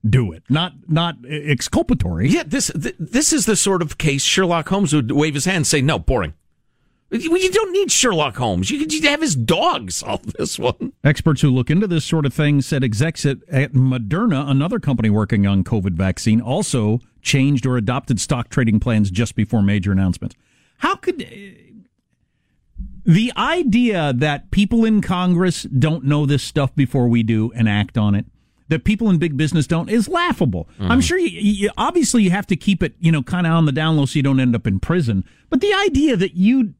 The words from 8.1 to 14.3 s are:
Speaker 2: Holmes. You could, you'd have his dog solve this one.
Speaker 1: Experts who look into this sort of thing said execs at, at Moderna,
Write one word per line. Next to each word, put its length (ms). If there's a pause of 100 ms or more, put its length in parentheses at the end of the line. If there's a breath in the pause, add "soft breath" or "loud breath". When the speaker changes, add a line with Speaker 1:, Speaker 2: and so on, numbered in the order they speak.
Speaker 2:
Holmes. 340
You 80
could, 120
you'd 140
have 160
his 140
dog 560
solve 420
this 240
one. 360 (100)
Speaker 1:
Experts 380
who 100
look 180
into 160
this 180
sort 220
of 80
thing 300
said 200
execs 440
at, 100 (100)
at 260
Moderna, 760